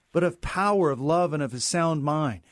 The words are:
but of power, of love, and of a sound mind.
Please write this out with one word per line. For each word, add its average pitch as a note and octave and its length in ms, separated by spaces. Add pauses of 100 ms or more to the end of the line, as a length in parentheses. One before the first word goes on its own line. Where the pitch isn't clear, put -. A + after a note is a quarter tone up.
(120)
but E3+ 100
of F3 200
power, G3 480
of B2+ 100
love, D#3+ 320
and D3+ 100
of B2 120
a B2+ 60
sound E3 440
mind. D3 480